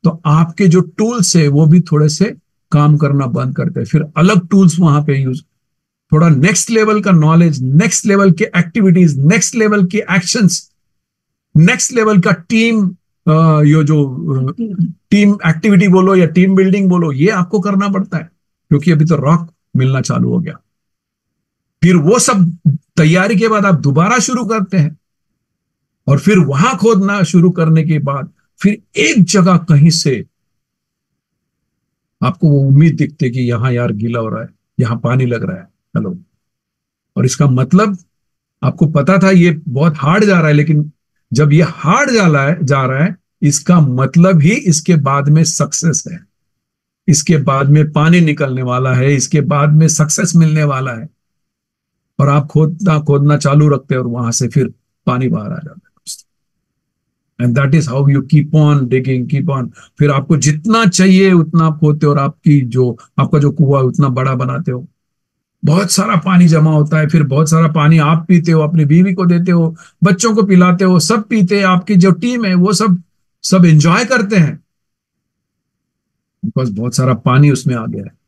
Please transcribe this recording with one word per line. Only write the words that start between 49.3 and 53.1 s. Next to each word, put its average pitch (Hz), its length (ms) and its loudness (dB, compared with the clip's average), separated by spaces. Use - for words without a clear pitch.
बाद 143 320 0
में 156 160 4
success 170 480 -2
मिलने 156 280 2
वाला 131 280 -4
है। 113 160 -14
और 139 100 0
आप 143 180 0
खोदना, 156 540 -2
खोदना 147 360 0